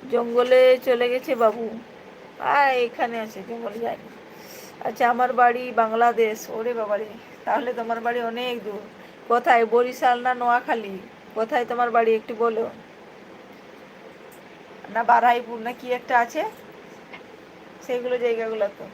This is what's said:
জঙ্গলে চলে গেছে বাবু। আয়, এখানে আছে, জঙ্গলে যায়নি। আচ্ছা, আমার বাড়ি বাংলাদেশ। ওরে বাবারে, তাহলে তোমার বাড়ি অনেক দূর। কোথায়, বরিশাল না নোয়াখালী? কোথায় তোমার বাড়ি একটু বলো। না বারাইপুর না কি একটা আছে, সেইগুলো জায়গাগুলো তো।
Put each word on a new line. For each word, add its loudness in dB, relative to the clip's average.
জঙ্গলে 4
চলে 2
গেছে -4
বাবু। 2
আয়, 2
এখানে -4
আছে, -12
জঙ্গলে -10
যায়নি। -8
আচ্ছা, -2
আমার 0
বাড়ি 4
বাংলাদেশ। 2
ওরে -6
বাবারে, -4
তাহলে -2
তোমার -4
বাড়ি -2
অনেক -4
দূর। -10
কোথায়, 4
বরিশাল 2
না 0
নোয়াখালী? -2
কোথায় -2
তোমার -2
বাড়ি 4
একটু -4
বলো। 0
না -2
বারাইপুর 4
না -8
কি -14
একটা -4
আছে, -2
সেইগুলো -4
জায়গাগুলো -2
তো। -12